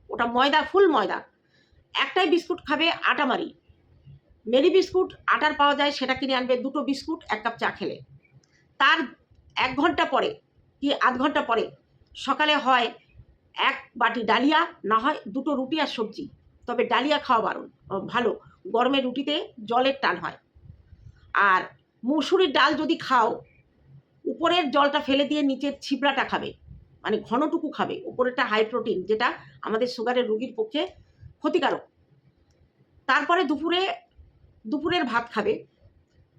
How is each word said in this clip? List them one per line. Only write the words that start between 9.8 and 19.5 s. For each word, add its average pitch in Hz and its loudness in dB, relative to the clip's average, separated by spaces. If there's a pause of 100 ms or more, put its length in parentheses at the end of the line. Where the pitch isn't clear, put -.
পরে - -2 (420)
কি 277 0
আধ 247 2
ঘন্টা 294 0
পরে 226 -2 (440)
সকালে 302 0
হয় 240 2 (640)
এক - -2
বাটি 233 0
ডালিয়া, 277 2 (180)
না 196 2
হয় 277 0 (100)
দুটো 269 -4
রুটি 262 -2
আর 277 0
সবজি, - -8 (380)
তবে 233 0
ডালিয়া 285 2
খাওয়া 233 2
বারণ, - -6 (200)
আহ, 196 -4
ভালো। 214 -2 (280)
গরমে 247 2
রুটিতে 285 -4 (120)